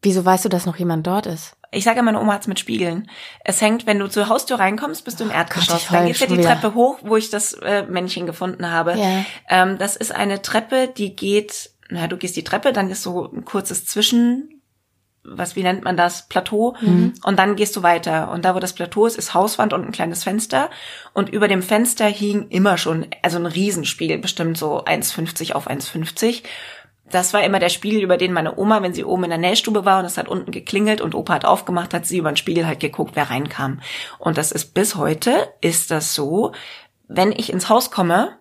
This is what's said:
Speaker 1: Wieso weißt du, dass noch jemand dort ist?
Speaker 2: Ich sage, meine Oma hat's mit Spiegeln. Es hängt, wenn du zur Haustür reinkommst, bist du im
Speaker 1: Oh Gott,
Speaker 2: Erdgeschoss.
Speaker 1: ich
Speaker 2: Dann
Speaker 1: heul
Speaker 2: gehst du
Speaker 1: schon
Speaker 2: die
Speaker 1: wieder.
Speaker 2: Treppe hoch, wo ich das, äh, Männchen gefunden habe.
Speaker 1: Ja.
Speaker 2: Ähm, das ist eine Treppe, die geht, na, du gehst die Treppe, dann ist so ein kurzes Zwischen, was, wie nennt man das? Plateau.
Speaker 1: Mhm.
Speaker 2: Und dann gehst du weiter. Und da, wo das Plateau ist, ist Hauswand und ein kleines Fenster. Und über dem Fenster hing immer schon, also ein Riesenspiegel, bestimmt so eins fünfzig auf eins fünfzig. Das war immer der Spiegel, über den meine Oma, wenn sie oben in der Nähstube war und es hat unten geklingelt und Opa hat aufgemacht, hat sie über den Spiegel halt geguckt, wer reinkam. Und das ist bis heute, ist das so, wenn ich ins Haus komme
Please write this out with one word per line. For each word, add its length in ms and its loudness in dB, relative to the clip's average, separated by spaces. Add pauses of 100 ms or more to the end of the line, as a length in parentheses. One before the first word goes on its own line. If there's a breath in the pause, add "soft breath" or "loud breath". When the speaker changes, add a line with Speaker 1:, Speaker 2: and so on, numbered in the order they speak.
Speaker 1:
Wieso 220 4
weißt 200 4
du, 40 2
dass 180 0
noch 100 -2
jemand 300 0
dort 200 0
ist? 300 -10 (160)
Speaker 2:
Ich 100 -4
sage, 200 2
meine 180 2
Oma 140 2
hat's 120 -6
mit 140 -2
Spiegeln. 500 -4 (340 loud breath)
Es 160 0
hängt, 260 2
wenn 120 2
du 100 -2
zur 200 0
Haustür 320 0
reinkommst, 440 0
bist 140 -10
du 60 -4
im 60 -2
Speaker 1:
Oh 20 -6
Gott, 80 0
Speaker 2:
Erdgeschoss. 420 0
Speaker 1:
ich 60 -8
Speaker 2:
Dann 120 4
Speaker 1:
heul 80 4
Speaker 2:
gehst 120 0
du 60 4
Speaker 1:
schon 100 2
Speaker 2:
die 60 4
Speaker 1:
wieder. 180 6
Speaker 2:
Treppe 140 0
hoch, 280 4
wo 140 2
ich 140 0
das, 240 -4
äh, 340 -2
Männchen 380 -4
gefunden 440 -6
habe. 260 2
Speaker 1:
Ja. 280 2 (240 loud breath)
Speaker 2:
Ähm, 300 4
das 180 -4
ist 180 -6
eine 280 -2
Treppe, 540 0
die 200 -4
geht, 540 -2 (180)
na, 180 -4
du 120 -6
gehst 180 -6
die 80 -6
Treppe, 280 0
dann 180 0
ist 120 -8
so 300 -4
ein 120 -10
kurzes 420 -4
Zwischen, 760 0 (600)
was, 320 -8
wie 80 -2
nennt 180 0
man 140 -2
das? 320 0
Plateau. 520 0
Speaker 1:
Mhm. 340 4 (100)
Speaker 2:
Und 140 2
dann 180 4
gehst 180 0
du 80 -4
weiter. 480 2
Und 140 -6
da, 100 4
wo 60 0
das 140 -4
Plateau 320 2
ist, 120 0
ist 160 -8
Hauswand 380 2
und 120 -2
ein 80 -8
kleines 300 -4
Fenster. 480 -2 (440 loud breath)
Und 160 0
über 180 2
dem 140 2
Fenster 440 2
hing 440 0
immer 280 4
schon, 280 -2 (160)
also 160 0
ein 80 -2
Riesenspiegel, 720 -2
bestimmt 380 -4
so 280 -2
eins 260 0
fünfzig 460 -6
auf 100 -4
eins 220 -6
fünfzig. 560 -2 (680 loud breath)
Das 220 2
war 120 4
immer 160 4
der 80 4
Spiegel, 340 0
über 140 4
den 160 0
meine 260 -2
Oma, 240 4
wenn 100 -2
sie 120 -6
oben 200 0
in 60 -4
der 80 -2
Nähstube 460 2
war 160 4
und 60 -4
es 120 -6
hat 80 -4
unten 240 -6
geklingelt 500 0
und 140 -4
Opa 200 -2
hat 100 -4
aufgemacht, 500 2
hat 100 -4
sie 140 -2
über 140 0
den 40 -2
Spiegel 300 0
halt 140 -4
geguckt, 340 -4
wer 160 -2
reinkam. 500 -4 (380 loud breath)
Und 180 0
das 140 0
ist 240 -6
bis 220 2
heute, 520 0 (120)
ist 320 0
das 240 -2
so, 340 0 (560 loud breath)
wenn 240 2
ich 220 -4
ins 160 -4
Haus 240 4
komme 480 2